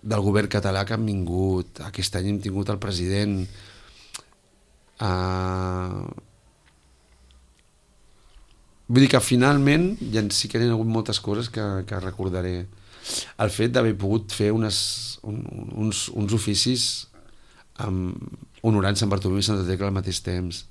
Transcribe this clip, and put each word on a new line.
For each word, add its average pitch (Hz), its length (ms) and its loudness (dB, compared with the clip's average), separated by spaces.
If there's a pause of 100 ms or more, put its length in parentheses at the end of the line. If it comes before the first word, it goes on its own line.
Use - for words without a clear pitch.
del 107 180 0
govern 101 300 4
català 98 340 2
que 110 80 -4
han 110 120 0
vingut. 92 720 0
Aquest - 360 -6
any 92 120 0
hem 101 140 0
tingut 98 280 -2
el 104 80 -2
president. 98 720 0 (1500)
Ah, 92 1040 -2 (2750)
vull 131 160 8
dir 131 60 4
que 127 100 6
finalment 143 720 4 (180)
ja 110 180 2
sí - 200 -2
que 120 100 -2
hi 120 80 4
ha 117 60 4
hagut 113 160 0
moltes 113 320 0
coses 110 280 -2
que, 110 160 -4 (200)
que 98 160 -6
recordaré. 92 640 -4 (760)
El 107 100 2
fet 113 220 0
d'haver 117 260 4
pogut 101 360 0
fer 104 180 2
unes, - 720 -2
un, 107 160 -8 (340)
uns, 107 360 -2
uns 104 260 0
oficis 110 480 0 (920)
amb, 92 420 -4 (440)
honorant 101 360 4
Sant 107 120 2
Bartomeu 95 300 0
i 98 60 0
Santa 101 200 0
Tecla 95 220 0
al 98 80 0
mateix 95 260 -2
temps. 90 500 -6